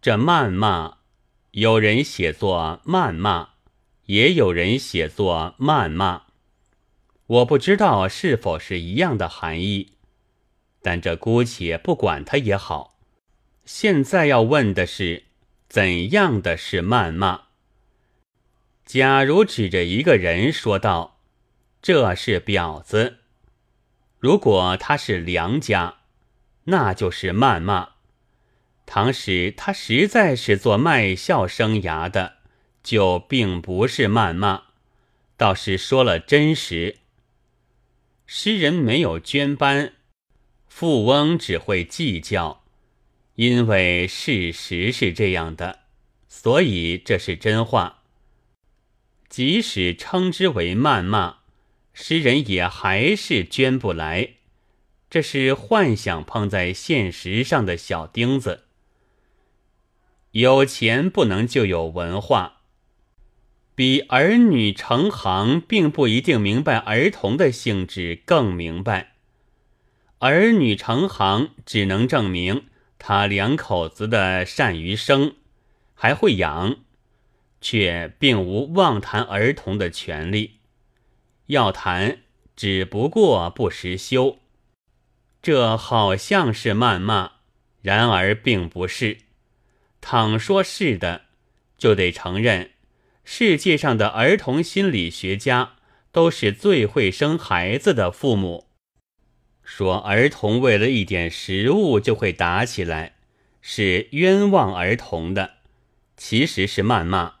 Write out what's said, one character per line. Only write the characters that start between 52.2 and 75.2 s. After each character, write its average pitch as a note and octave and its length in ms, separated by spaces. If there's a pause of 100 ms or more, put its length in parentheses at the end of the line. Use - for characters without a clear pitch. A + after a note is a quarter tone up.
也 F2+ 200
还 G#2 480
是 C3 280
捐 C3 360
不 G#2+ 120
来， E2 420 (760)
这 E3 120
是 C3+ 340
幻 E3+ 400
想 F2 280
碰 G#2 240
在 F#2 240
现 G2+ 400
实 G2+ 320
上 C3+ 220
的 F2+ 100
小 E2 300
钉 A#2+ 340
子。 - 260 (1700)
有 C3 340
钱 C3 440
不 F#3 160
能 G#2 220
就 A#2+ 180
有 E2+ 220
文 F2 340
化， G#2 400 (1120)
比 C3 260
儿 D#3 360
女 C#3+ 340
成 C3+ 380
行 G#2 500
并 E3+ 300
不 D3 180
一 A2+ 140
定 C3 180
明 G#2 240
白 C3 140
儿 A2 320
童 G2+ 260
的 D3+ 160
性 G2+ 360
质 E2+ 380
更 C3 280
明 E2+ 300
白。 G2 300 (1080)
儿 E3+ 320
女 C#3 240
成 C3+ 340
行 G#2 420 (140)
只 G#2 200
能 G2 220
证 A#2 220
明 F#2 360 (340)
他 G2+ 260
两 G2+ 300
口 F2 340
子 - 180
的 F#2 380
善 F#2+ 340
于 F2 160
生， C#3 400 (580)